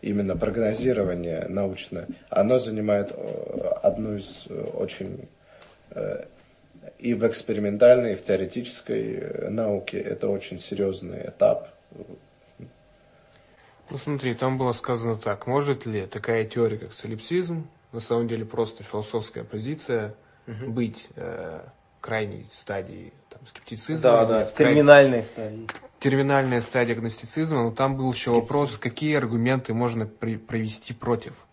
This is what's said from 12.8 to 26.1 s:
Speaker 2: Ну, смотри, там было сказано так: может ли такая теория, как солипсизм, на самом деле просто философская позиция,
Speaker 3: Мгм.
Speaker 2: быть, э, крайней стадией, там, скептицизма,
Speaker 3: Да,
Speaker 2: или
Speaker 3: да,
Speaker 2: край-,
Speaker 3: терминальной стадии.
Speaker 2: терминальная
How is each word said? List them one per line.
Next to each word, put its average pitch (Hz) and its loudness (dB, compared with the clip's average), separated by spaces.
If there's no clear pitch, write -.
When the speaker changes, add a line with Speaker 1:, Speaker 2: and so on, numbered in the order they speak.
Speaker 2:
Ну, 139 -12
смотри, 131 -4
там 131 -2
было 127 0
сказано 117 -2
так: 104 -6
может 139 0
ли 107 -4
такая 110 -2
теория, 110 0
как - -14
солипсизм, 165 -4
на 117 -8
самом 117 0
деле 113 -4
просто 107 -4
философская 107 -6
позиция, 110 -4
Speaker 3:
Мгм. 113 -10
Speaker 2:
быть, 117 -4
э, 82 -10
крайней 107 -4
стадией, 95 -10
там, - -20
скептицизма, - -8
Speaker 3:
Да, 117 8
Speaker 2:
или 113 4
Speaker 3:
да, 110 4
Speaker 2:
край-, - -10
Speaker 3:
терминальной 143 10
стадии. 110 -10
Speaker 2:
терминальная 135 2